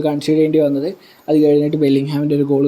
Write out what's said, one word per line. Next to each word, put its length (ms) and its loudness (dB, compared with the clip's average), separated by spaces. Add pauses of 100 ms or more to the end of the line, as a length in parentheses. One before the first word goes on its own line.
കൺസിഡർ 300 -2
ചെയ്യേണ്ടി 280 2
വന്നത്. 240 -2 (400)
അത് 140 2
കഴിഞ്ഞിട്ട് 400 2
ബെല്ലിംഗ്ഹാമിൻ്റെ 560 0
ഒരു 140 0
ഗോൾ 160 0